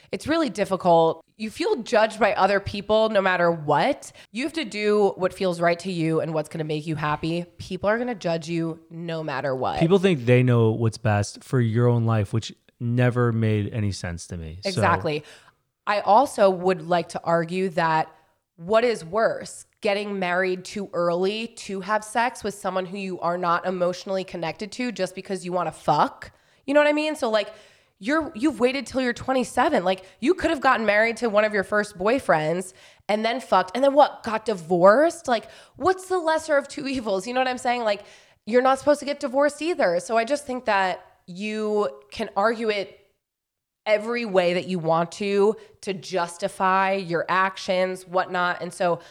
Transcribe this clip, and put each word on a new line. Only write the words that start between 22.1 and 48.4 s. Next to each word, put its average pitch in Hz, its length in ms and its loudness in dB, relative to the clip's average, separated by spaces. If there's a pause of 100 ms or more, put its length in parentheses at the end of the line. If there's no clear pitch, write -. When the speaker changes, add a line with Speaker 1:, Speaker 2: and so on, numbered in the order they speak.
Speaker 1:
with 196 80 -4
someone 185 320 -4
who 185 140 -12
you 190 220 -8
are 175 180 -2
not 170 280 0
emotionally 185 580 -2
connected 180 480 -8
to 247 200 -6
just 185 220 -6
because 190 300 -8
you 175 80 -6
wanna 170 200 -2
fuck? - 600 0 (340)
You 269 80 -2
know 294 60 6
what 294 60 6
I 294 60 4
mean? 302 240 -2
So, 240 140 -2
like, 208 180 0 (500)
you're, 285 360 0
you've 220 260 -2
waited 254 260 2
till 262 140 -4
you're 247 140 0
twenty-seven. 233 680 0
Like, 185 220 0 (160)
you 294 140 2
could 320 160 -2
have 294 100 -2
gotten 240 240 4
married 220 340 4
to 233 120 -2
one 214 160 4
of 208 80 -2
your 190 100 2
first 208 320 -2
boyfriends 180 800 0 (340)
and 220 160 0
then 240 160 -2
fucked, 185 340 2
and 254 80 -2
then 277 120 4
what, 294 280 4
got 220 220 -4
divorced? 196 840 4
Like, 226 180 0 (300)
what's 370 320 0
the 370 100 0
lesser 320 400 0
of 269 100 -4
two - 180 -10
evils? 220 400 -4
You 247 60 -8
know 254 80 0
what 254 80 0
I'm 254 80 -4
saying? 247 280 -2
Like, 208 180 -2 (420)
you're 240 160 4
not 262 180 4
supposed 294 220 4
to 254 60 -10
get 285 120 -4
divorced 285 440 0
either. 262 380 0
So 226 180 -2
I 226 80 0
just 285 200 -2
think 254 200 -8
that 190 360 0 (260)
you 214 600 -2 (240)
can - 240 -8
argue 220 320 0
it 208 320 -4 (840)
every 226 400 0
way 180 300 2
that 175 120 -2
you 185 120 -4
want 160 340 0
to, 202 440 0 (260)
to 196 120 -6
justify 185 1000 -2
your 170 340 -2
actions, 185 800 0
whatnot. 180 540 -2